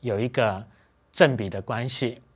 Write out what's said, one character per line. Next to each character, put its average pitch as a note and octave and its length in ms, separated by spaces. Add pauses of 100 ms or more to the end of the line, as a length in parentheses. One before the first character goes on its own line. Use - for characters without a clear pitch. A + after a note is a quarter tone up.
有 G#2+ 180
一 B2 100
个 G#2+ 340 (480)
正 C#3+ 240
比 G#2 140
的 F#2+ 120
关 A#2+ 280
系。 B2 320 (140)